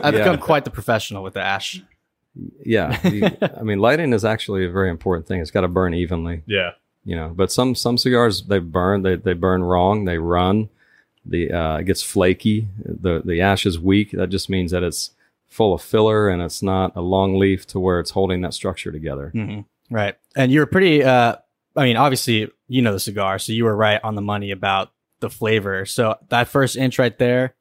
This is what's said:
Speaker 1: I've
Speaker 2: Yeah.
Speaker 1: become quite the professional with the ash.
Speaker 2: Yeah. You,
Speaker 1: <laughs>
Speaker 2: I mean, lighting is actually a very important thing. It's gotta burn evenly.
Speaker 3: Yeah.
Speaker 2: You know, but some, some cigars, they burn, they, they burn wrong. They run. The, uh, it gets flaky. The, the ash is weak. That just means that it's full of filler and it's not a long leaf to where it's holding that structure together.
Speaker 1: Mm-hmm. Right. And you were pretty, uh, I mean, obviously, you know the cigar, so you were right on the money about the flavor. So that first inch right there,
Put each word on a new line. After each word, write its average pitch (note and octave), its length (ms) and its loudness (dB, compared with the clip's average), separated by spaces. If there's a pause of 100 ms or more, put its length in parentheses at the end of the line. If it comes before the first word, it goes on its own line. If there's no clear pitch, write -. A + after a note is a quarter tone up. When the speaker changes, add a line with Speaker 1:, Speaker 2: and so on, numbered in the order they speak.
Speaker 1:
I've D3 120 4
Speaker 2:
Yeah. G#2+ 100 4
Speaker 1:
become D#3+ 140 4
quite D3 260 2
the B2 60 -10
professional G#2+ 520 -4
with F#2+ 120 -10
the G2 80 -6
ash. G2 400 -4 (840)
Speaker 2:
Yeah. G#2 440 0
You, G3+ 280 0
Speaker 1:
<laughs> - 220 -4
Speaker 2:
I - 40 -10
mean, G#2+ 160 -2
lighting C3+ 340 2
is G#2 120 0
actually G#2+ 400 -2
a F2 60 -2
very F#2 200 0
important E2 360 -4
thing. F#2 140 -4
It's D#2+ 100 -8
gotta F#2 180 0
burn F2 260 0
evenly. E2+ 520 -4
Speaker 3:
Yeah. F#2+ 260 -2 (320)
Speaker 2:
You F2 120 -6
know, E2 180 -8
but F2+ 180 0
some, B2+ 220 2
some A#2+ 240 -2
cigars, A#2+ 440 2
they G2 160 0
burn, F2+ 440 0
they, F#2 140 2
they F#2 160 -2
burn F#2 300 2
wrong. F#2 420 2
They F2 140 -2
run. F2+ 500 2 (560)
The, E2+ 280 -4
uh, D#2+ 260 -2
it D#2+ 60 -4
gets F#2 180 -2
flaky. G#2 680 0 (160)
The, E2+ 400 -2
the E2+ 160 0
ash G2 260 2
is F2 120 -2
weak. G2 340 2
That F2+ 160 -2
just F#2 220 -6
means F2+ 220 -2
that F2+ 100 0
it's - 280 -4 (380)
full G#2+ 240 2
of E2+ 100 -4
filler G#2+ 460 2
and F2+ 140 -2
it's - 200 -8
not F#2+ 340 0
a F2+ 40 -6
long F#2+ 380 2
leaf G2 300 2
to G2 120 -4
where F2+ 200 2
it's E2 100 -6
holding F#2 320 0
that F2 120 -6
structure - 380 -8
together. D2+ 420 -8
Speaker 1:
Mm-hmm. G#2 600 -10
Right. G#2 220 -2 (180)
And C3 180 2
you D3 80 4
were C#3+ 60 2
pretty, E3 380 4
uh, B2 320 4 (400)
I D3 80 2
mean, A#2+ 120 4
obviously, A#2+ 540 2 (180)
you B2 140 2
know A2+ 100 2
the F#2+ 80 -2
cigar, G2 380 -2
so - 140 -6
you A2+ 120 0
were G#2+ 120 2
right G#2+ 260 2
on G#2+ 140 -4
the G2+ 60 -4
money G2+ 280 -4
about F#2+ 400 -2 (300)
the G#2+ 100 -4
flavor. G2+ 560 -2
So A2 300 0 (120)
that A#2+ 200 0
first C3+ 280 0
inch B2+ 220 -2
right A#2+ 180 2
there, B2 440 0